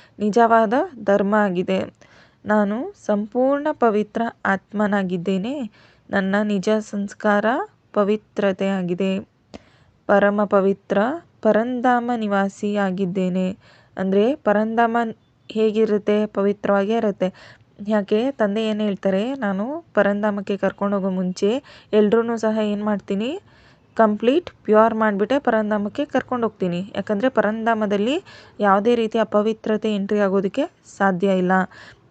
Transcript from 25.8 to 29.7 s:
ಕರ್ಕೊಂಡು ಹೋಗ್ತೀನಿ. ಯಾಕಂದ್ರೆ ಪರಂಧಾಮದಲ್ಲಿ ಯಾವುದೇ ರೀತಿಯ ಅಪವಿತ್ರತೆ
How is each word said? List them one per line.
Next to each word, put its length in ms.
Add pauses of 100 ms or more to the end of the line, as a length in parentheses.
ಕರ್ಕೊಂಡು 420
ಹೋಗ್ತೀನಿ. 340 (140)
ಯಾಕಂದ್ರೆ 340
ಪರಂಧಾಮದಲ್ಲಿ 880 (440)
ಯಾವುದೇ 340
ರೀತಿಯ 260
ಅಪವಿತ್ರತೆ 720